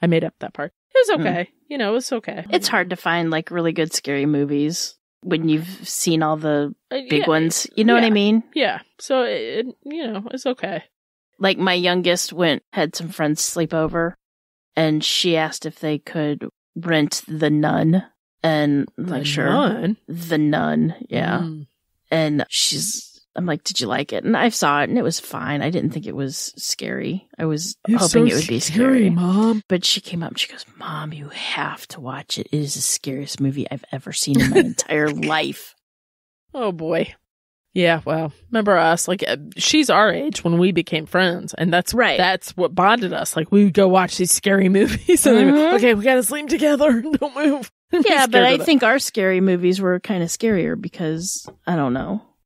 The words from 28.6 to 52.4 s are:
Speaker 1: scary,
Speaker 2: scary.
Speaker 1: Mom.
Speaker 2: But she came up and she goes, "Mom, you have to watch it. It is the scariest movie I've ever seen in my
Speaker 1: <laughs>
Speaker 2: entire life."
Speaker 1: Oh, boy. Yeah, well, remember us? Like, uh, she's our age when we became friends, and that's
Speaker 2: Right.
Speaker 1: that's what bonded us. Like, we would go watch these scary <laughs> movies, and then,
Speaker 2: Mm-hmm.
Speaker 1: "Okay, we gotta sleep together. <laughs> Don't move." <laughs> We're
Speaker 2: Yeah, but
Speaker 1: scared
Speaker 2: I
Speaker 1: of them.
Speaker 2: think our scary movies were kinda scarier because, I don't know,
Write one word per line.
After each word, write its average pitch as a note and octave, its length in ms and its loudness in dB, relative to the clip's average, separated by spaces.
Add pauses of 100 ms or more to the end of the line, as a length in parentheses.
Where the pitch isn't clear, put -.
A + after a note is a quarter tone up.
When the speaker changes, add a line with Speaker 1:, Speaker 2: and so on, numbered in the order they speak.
Speaker 1:
scary, B3+ 380 2
Speaker 2:
scary. G3+ 120 4
Speaker 1:
Mom. G3 580 2
Speaker 2:
But F#3 160 -2
she - 160 0
came E3+ 220 -8
up D#3+ 80 -8
and - 80 -16
she - 120 -4
goes, - 140 -20 (140)
"Mom, D3+ 340 -10
you D3 160 -14
have - 600 -8
to - 120 -18
watch C3 380 -10
it. - 120 -8
It D3+ 100 -2
is C#3+ 140 -6
the D3 60 -6
scariest - 600 -6
movie C#3 300 -2
I've - 220 -12
ever C3+ 200 -10
seen - 280 2
in C3 100 2
my C3+ 60 4
Speaker 1:
<laughs> - 20 6
Speaker 2:
entire - 520 0
life." D#3 640 -4 (800)
Speaker 1:
Oh, A#3 180 -4
boy. E3 420 -4 (580)
Yeah, E3+ 320 2
well, D#3+ 280 -4 (180)
remember G#3 260 2
us? E3 300 2
Like, F#3 220 -2
uh, A#2+ 80 -2 (200)
she's - 340 2
our G3+ 220 4
age E3+ 300 -4
when E3+ 160 2
we F3+ 140 4
became D#3+ 340 -2
friends, F3 480 0
and E3 180 -2
that's F3 220 0
Speaker 2:
Right. G#3+ 240 2
Speaker 1:
that's F#3+ 380 0
what F3 180 0
bonded F#3+ 380 2
us. D3+ 240 -6
Like, D#3 160 -4
we G3+ 120 8
would F#3 100 4
go G3 120 6
watch F#3 300 4
these F3+ 160 0
scary G3 360 2
<laughs> - 20 4
movies, G#3+ 560 4
and B3 100 8
then, C#4 180 8
Speaker 2:
Mm-hmm. D#4 220 4
Speaker 1:
"Okay, A#3 180 6
we G3+ 80 -2
gotta B3+ 220 4
sleep D4 240 -6
together. D4 540 4
<laughs> D4 180 -2
Don't C#4 160 -6
move." C#4+ 400 0
<laughs> - 160 -20
We're F4 140 4
Speaker 2:
Yeah, D4 200 4
but A#3 80 2
Speaker 1:
scared B3 120 8
Speaker 2:
I B3+ 40 6
Speaker 1:
of C4+ 80 4
them. - 80 -6
Speaker 2:
think D4+ 180 4
our A#3+ 160 4
scary F#3+ 400 0
movies F#3 400 2
were F3+ 180 0
kinda F#3 280 -4
scarier F#3 540 -2
because, E3 680 -6 (180)
I F3 80 0
don't C#3 180 0
know, F#3+ 300 -6 (240)